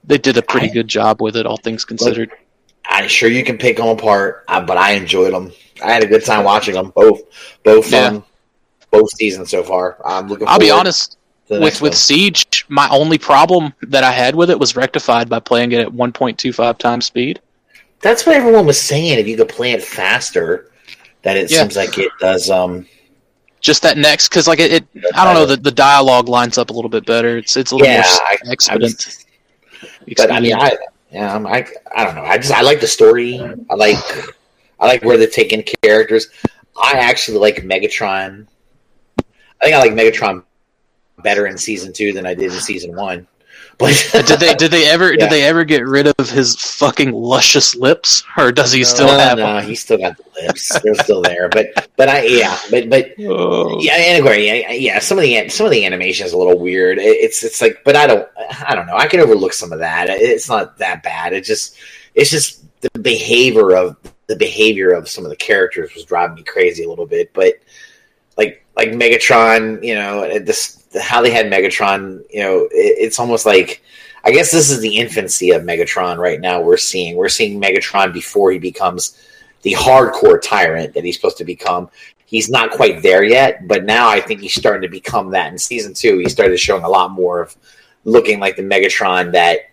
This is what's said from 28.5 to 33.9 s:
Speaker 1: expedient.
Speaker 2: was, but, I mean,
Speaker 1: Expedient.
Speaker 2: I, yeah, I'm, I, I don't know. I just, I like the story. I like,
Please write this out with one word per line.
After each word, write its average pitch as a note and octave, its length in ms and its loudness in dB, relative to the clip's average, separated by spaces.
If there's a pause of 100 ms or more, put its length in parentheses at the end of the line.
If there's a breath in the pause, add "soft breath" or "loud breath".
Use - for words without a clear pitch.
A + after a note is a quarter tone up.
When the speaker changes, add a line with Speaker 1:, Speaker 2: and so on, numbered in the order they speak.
Speaker 1:
expedient. B2 300 -2
Speaker 2:
was, - 440 -6 (920 loud breath)
but, A2+ 140 4
I A2 80 -2
mean, A#2 160 2
Speaker 1:
Expedient. A2+ 80 -2
Speaker 2:
I, C3+ 140 2 (340)
yeah, G2 240 -6
I'm, G#2+ 100 -8
I, A2 220 -4 (280)
I A2+ 100 0
don't E2 100 -6
know. D2 80 -12
I E2 160 0
just, C#3 120 -4
I A2+ 100 2
like C#3+ 200 4
the - 60 0
story. A#2+ 520 4 (300)
I - 60 -4
like, G#2 220 2 (840)